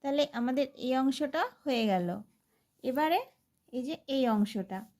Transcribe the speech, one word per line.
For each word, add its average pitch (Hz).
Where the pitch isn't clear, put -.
তাহলে 285
আমাদের 254
এই 254
অংশটা 277
হয়ে 240
গেল। 185
এবারে 311
এই 247
যে 285
এই 269
অংশটা 202